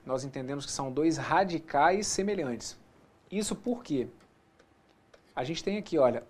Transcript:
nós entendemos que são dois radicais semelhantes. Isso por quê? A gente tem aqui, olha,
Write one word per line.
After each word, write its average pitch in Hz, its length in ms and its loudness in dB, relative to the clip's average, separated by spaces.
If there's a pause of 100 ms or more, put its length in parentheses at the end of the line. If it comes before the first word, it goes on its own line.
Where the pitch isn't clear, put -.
nós 131 180 -2
entendemos 139 400 -8
que - 80 -8
são 135 200 -4
dois 151 260 2
radicais 165 880 2
semelhantes. 175 720 -2 (540)
Isso 202 240 -4
por 247 260 -4
quê? 123 260 -2 (1300)
A 131 80 -4
gente 160 200 -6
tem 202 160 -2
aqui, 170 180 -4
olha, 120 320 4